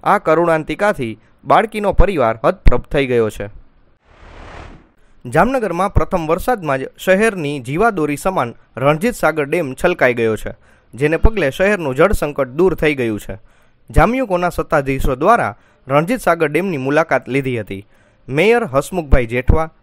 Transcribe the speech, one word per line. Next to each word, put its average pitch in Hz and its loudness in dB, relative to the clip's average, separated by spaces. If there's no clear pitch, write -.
આ 170 2
કરુણાંતિકાથી 160 0
બાળકીનો 202 0
પરિવાર 135 4
હતપ્રભ - 4
થઈ 143 -2
ગયો 117 2
છે. 104 -10
જામનગરમાં 190 0
પ્રથમ 165 0
વરસાદમાં 165 -2
જ 131 -10
શહેરની 185 0
જીવાદોરી 151 -2
સમાન 151 -4
રણજીત 151 0
સાગર 156 0
ડેમ 147 -4
છલકાઈ 147 0
ગયો 113 0
છે, - -10
જેને 151 -2
પગલે 190 2
શહેરનું 180 0
જળસંકટ 147 0
દૂર 156 0
થઈ 151 0
ગયું 113 -2
છે. 98 -14
જામયુકોના 180 2
સત્તાધીશો 139 -2
દ્વારા 151 0
રણજીત 165 0
સાગર 170 0
ડેમની 165 -2
મુલાકાત 135 -2
લીધી 127 -4
હતી. 98 -12
મેયર 208 2
હસમુખભાઈ 143 0
જેઠવા 127 0